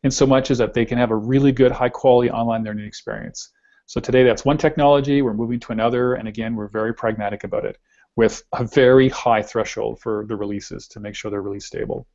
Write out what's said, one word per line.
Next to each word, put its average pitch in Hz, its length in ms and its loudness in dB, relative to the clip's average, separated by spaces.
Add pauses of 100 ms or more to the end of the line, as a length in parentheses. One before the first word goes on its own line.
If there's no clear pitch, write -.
in 135 80 2
so 135 160 2
much 131 240 2
as 123 80 2
that 113 160 0
they 117 100 2
can 120 140 -2
have 120 120 0
a 110 60 0
really 131 360 2
good, 127 200 4
high-quality 123 580 2
online 113 340 -2
learning 107 200 -8
experience. - 640 -14 (360)
So - 120 -8
today 127 260 4
that's 117 200 4
one - 140 2
technology, 143 640 2
we're 117 100 0
moving 117 280 -4
to - 120 -12
another, 123 420 0
and 113 140 -8
again, 113 260 -6
we're 104 140 -8
very 110 240 -4
pragmatic 107 520 -6
about 107 200 -6
it, - 140 -8 (380)
with 113 260 2 (100)
a 123 120 -4
very 131 440 6
high 113 340 0
threshold 110 580 -6
for 107 260 -6
the 110 100 -6
releases 104 520 -10
to 107 120 -20
make 104 140 -12
sure - 160 -10
they're 101 100 -6
really 101 200 -10
stable. - 540 -10